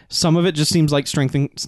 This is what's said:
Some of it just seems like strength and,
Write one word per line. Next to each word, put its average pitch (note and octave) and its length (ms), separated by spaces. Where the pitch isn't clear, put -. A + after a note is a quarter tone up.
Some E3 260
of E3+ 80
it F#3+ 80
just D3 180
seems D#3 220
like C#3+ 140
strength C#3 280
and, - 340